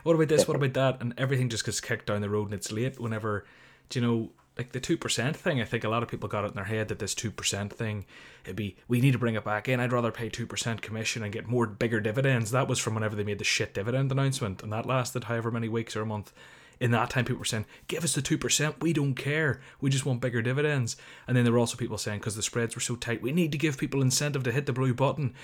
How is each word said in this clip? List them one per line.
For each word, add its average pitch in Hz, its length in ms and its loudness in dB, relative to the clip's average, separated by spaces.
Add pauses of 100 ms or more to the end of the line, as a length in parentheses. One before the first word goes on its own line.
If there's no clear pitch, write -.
What 165 120 6
about 156 140 4
this? 156 180 6
What 156 80 0
about 135 200 2
that?" 131 260 2
And 120 160 -4
everything 127 320 2
just 113 160 -2
gets - 160 -2
kicked - 240 -4
down 104 160 0
the 101 80 -2
road 104 160 0
and 101 80 -6
it's 98 180 -6
late 127 260 -2
whenever, 110 480 -4 (440)
do 131 100 -4
you 120 80 2
know, 113 240 0 (240)
like, - 160 -8
the 127 80 -6
two 165 180 0
percent 131 380 -2
thing, 147 240 0
I 110 60 0
think 117 180 -2
a 110 60 0
lot 117 140 2
of 113 60 -6
people 107 200 -6
got 101 160 0
it 101 40 -4
in - 40 -8
their 98 120 -6
head 110 240 0
that 101 100 -4
this 98 160 -4
two 107 160 -4
percent 101 420 -4
thing, 107 320 -4 (380)
it'd 95 120 -10
be, 101 200 -4 (120)
"We 123 140 2
need 135 120 8
to 120 40 2
bring 117 160 2
it 107 100 -2
back 107 240 -2
in. 131 120 2
I'd 123 120 0
rather 120 200 2
pay 113 180 -6
two 113 160 -6
percent 104 380 -4
commission 110 400 -4
and 104 100 -4
get 101 140 -8
more, 120 180 4
bigger 110 340 0
dividends." 117 520 2
That 127 160 2
was 127 100 0
from 110 160 -2
whenever 110 220 0
they 104 80 -2
made 101 160 -2
the 107 40 -6
shit - 300 0
dividend 127 380 0
announcement, 131 500 0
and 107 100 -8
that 110 140 -4
lasted 123 380 -2
however 117 260 -2
many 117 200 -2
weeks 113 260 -2
or 107 80 -2
a - 20 -2
month. 107 280 -4 (460)
In 120 120 2
that 120 200 4
time, 127 120 2
people 127 160 -2
were 104 60 -8
saying, 110 200 -2 (220)
"Give - 160 -2
us 156 120 0
the 143 60 2
two 151 160 0
percent. 151 440 0
We 165 100 2
don't 143 220 2
care. 143 480 0 (180)
We 139 120 2
just 135 140 0
want 127 140 0
bigger 120 220 0
dividends." 131 560 0 (300)
And 123 100 4
then 120 80 6
there 117 80 6
were 120 60 6
also 117 180 2
people 107 220 -4
saying, 104 200 -2
'cause 104 160 -4
the 110 60 -6
spreads 117 340 -2
were 117 60 -6
so 120 140 -2
tight, 117 260 -4
"We 123 100 -2
need 160 220 2
to 160 60 -2
give 147 180 0
people 139 240 0
incentive 139 420 2
to 123 80 2
hit 143 140 0
the 135 80 0
blue 127 200 2
button, 131 400 0 (100)